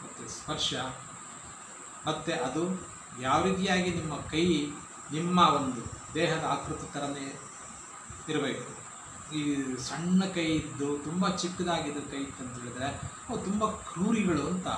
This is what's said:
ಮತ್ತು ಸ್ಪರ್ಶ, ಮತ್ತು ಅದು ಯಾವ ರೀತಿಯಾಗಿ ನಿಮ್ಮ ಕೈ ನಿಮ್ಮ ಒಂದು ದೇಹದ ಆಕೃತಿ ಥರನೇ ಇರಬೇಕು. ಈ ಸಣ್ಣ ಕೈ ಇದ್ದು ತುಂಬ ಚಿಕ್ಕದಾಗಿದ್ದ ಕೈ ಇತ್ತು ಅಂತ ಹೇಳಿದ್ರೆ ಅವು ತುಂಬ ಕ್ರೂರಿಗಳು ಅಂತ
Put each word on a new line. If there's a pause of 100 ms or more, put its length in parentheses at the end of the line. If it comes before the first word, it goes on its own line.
ಮತ್ತು
ಸ್ಪರ್ಶ, (1300)
ಮತ್ತು
ಅದು (580)
ಯಾವ
ರೀತಿಯಾಗಿ
ನಿಮ್ಮ
ಕೈ (640)
ನಿಮ್ಮ
ಒಂದು (320)
ದೇಹದ
ಆಕೃತಿ
ಥರನೇ (880)
ಇರಬೇಕು. (640)
ಈ (360)
ಸಣ್ಣ
ಕೈ
ಇದ್ದು
ತುಂಬ
ಚಿಕ್ಕದಾಗಿದ್ದ
ಕೈ
ಇತ್ತು
ಅಂತ
ಹೇಳಿದ್ರೆ (420)
ಅವು
ತುಂಬ
ಕ್ರೂರಿಗಳು
ಅಂತ (100)